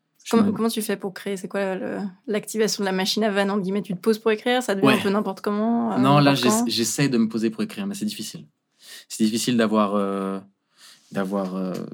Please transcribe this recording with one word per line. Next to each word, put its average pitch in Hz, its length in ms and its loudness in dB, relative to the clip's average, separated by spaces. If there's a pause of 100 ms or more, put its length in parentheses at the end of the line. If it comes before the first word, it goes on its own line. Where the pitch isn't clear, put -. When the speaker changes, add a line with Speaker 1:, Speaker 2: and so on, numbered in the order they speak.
(240)
Speaker 1:
Je - 60 -14
Speaker 2:
Comment, 226 140 4
Speaker 1:
me 208 80 2
Speaker 2:
comment 214 180 0
tu 226 120 -4
fais 208 140 -2
pour 196 180 -8
créer ? 202 220 -8
C'est 190 140 -10
quoi 196 260 -2
le, 202 220 -6 (300)
l'activation 214 560 -2
de - 20 0
la 190 80 0
machine 196 320 0
à 214 60 2
vanne, 196 180 2
entre 202 140 0
guillemets ? 196 180 -2
Tu 190 120 -8
te 175 60 -6
poses 220 200 2
pour 220 120 0
écrire ? 247 320 0
Ça 196 120 -2
devient 196 120 2
Speaker 1:
Ouais. 214 60 6
Speaker 2:
un 190 80 2
peu 202 80 0
n'importe 196 320 -2
comment, 214 520 0
euh, - 40 0
Speaker 1:
Non, 139 220 6
là, 139 120 6
Speaker 2:
n'importe 127 120 0
Speaker 1:
j'essa-, 123 160 4
Speaker 2:
quand ? 120 100 0
Speaker 1:
j'essaye 117 400 0
de 123 80 2
me 113 100 4
poser 113 220 0
pour 110 140 -4
écrire, 104 240 -6
mais 98 80 -6
c'est 104 100 -4
difficile. 104 400 -8 (640)
C'est - 160 -2
difficile 117 320 0
d'avoir, 107 380 2
euh, 98 440 -2 (720)
d'avoir, 95 440 -4
euh, 92 180 -4 (200)